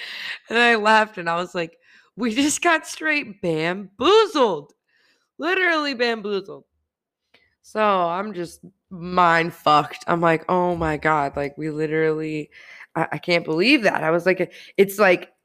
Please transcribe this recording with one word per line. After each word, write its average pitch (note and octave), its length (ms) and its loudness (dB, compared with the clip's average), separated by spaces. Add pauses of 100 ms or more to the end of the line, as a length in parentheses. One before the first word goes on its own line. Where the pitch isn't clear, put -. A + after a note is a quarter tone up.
(480)
And A3+ 100 -2
I A#3 180 4
laughed G#3+ 420 2
and E3+ 100 -6
I E3+ 80 -2
was F3 180 -6
like, E3+ 240 -6 (380)
"We G#3+ 180 -2
just C#4 280 0
got D#4+ 240 0
straight D4 560 -6
bamboozled." G3 1300 0 (640)
Literally D#4+ 560 0
bamboozled. G3+ 680 -4 (1000)
So - 180 -8
I'm F#3+ 520 0
just F3 280 -10 (300)
mind E3+ 640 2
fucked. D3 520 0
I'm F3 140 0
like, E3 280 2
"Oh F3+ 280 0
my D#3+ 200 -2
God," D3 400 -2
like, C#3+ 220 -6
we D#3 120 -6
literally, D#3 800 -4 (440)
I, E3 180 -2
I D3+ 60 -6
can't E3+ 260 -2
believe G#3+ 380 2
that. D#3+ 220 0
I D#3+ 60 0
was E3+ 160 0
like, F3+ 260 0 (240)
it's G3 220 2
like, F#3 340 2 (120)